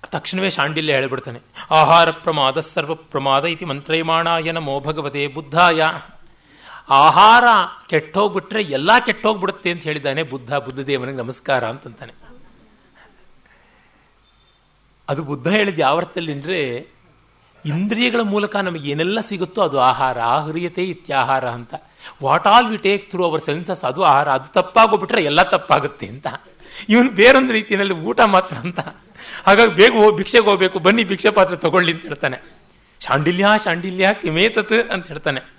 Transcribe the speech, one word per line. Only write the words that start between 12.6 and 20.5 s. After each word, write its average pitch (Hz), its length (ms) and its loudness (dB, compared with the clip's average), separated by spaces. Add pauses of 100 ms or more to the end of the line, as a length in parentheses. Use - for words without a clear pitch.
ಅದು 147 140 -6
ಬುದ್ಧ 139 260 -8
ಹೇಳಿದ 196 300 0
ಯಾವ 143 180 2
ಅರ್ಥದಲ್ಲಿ 170 360 -6
ಅಂದ್ರೆ, 139 540 -8 (800)
ಇಂದ್ರಿಯಗಳ 214 540 -2
ಮೂಲಕ 208 360 -4
ನಮಗೆ 170 340 -6
ಏನೆಲ್ಲ 175 300 -4
ಸಿಗುತ್ತೋ 196 400 -8
ಅದು 139 200 0
ಆಹಾರ, 127 400 0
ಆಹ್ರಿಯತೆ 156 640 -4